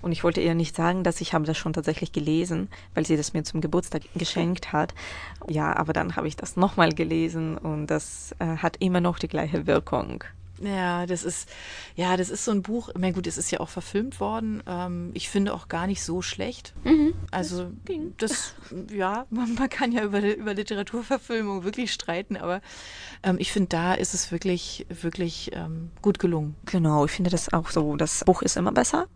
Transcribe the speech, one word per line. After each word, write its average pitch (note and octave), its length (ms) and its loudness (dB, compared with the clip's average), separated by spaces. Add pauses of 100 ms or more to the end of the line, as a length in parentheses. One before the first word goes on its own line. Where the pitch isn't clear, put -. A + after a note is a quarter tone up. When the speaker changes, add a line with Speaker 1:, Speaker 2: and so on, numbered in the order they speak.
Speaker 1:
Und F3 120 0
ich E3 120 -2
wollte E3+ 160 4
ihr E3 140 4
nicht E3 200 2
sagen, F3 300 2
dass E3+ 160 2
ich - 140 -4
habe D#3 100 4
das D#3 140 0
schon - 160 -4
tatsächlich D#3 380 -2
gelesen, E3 560 0 (260)
weil D#3+ 100 2
sie D#3 140 4
das - 160 -2
mir D3+ 100 0
zum - 160 -2
Geburtstag D#3+ 420 0 (120)
geschenkt E3+ 580 0
hat. D#3 220 2 (520)
Ja, D3+ 300 2
aber D#3+ 160 2
dann E3 240 0
habe - 100 -2
ich D3+ 100 -4
das - 200 -8
nochmal F3+ 360 6
gelesen D#3+ 680 0
und D3+ 300 -4
das, - 500 -4
äh, F#3 80 0 (100)
hat E3 220 0
immer F3+ 240 4
noch E3+ 160 2
die E3 100 -4
gleiche D#3 380 0
Wirkung. - 580 0 (360)
Speaker 2:
Ja, F3+ 460 -2
das F3 160 -2
ist, - 260 -6 (460)
ja, F3+ 220 2
das F3+ 140 0
ist - 140 -4
so A#3+ 60 0
ein G3+ 120 4
Buch, A3+ 260 -4
ich - 120 -8
meine, F#3 120 2
gut, F3+ 160 -2
es - 100 -6
ist - 140 -2
ja - 80 -2
auch - 80 -4
verfilmt G#3+ 500 -4
worden, G#3+ 480 -2
ähm, F3 480 -4
ich - 160 -6
finde G3+ 240 4
auch - 140 -10
gar E3+ 180 -2
nicht G3 160 -2
so E3+ 180 -2
schlecht. - 640 -6
Speaker 1:
Mhm. D#4 300 6 (180)
Speaker 2:
Also, F3+ 360 -2
Speaker 1:
Das F3+ 60 -10 (120)
ging. E4 340 -6
Speaker 2:
das, - 360 -2 (380)
ja, G3+ 340 0
<laughs> - 40 -12
man, A#3 240 0
man C4 140 2
kann A#3+ 240 0
ja A#3+ 100 2
über, G3+ 180 2 (140)
über G#3+ 200 -2
Literaturverfilmung G#3 1080 -2
wirklich G#3 300 -2
streiten, F#3 440 -4
aber, F3+ 240 -2 (640)
ähm, F#3 160 2
ich - 140 -2
finde, G3 160 2
da F3 260 2
ist - 200 -2
es - 180 -2
wirklich, F3 560 -2
wirklich, E3+ 680 -4
ähm, E3 360 -6 (120)
gut G3+ 160 4
gelungen. D#3 380 2 (100)
Speaker 1:
Genau, D3+ 380 6
ich D3 80 0
finde F3+ 180 2
das - 220 0
auch E3 180 2
so, D3+ 240 2
das D#3 300 0
Buch - 180 8
ist - 140 2
immer F3+ 160 2
besser. D4+ 440 4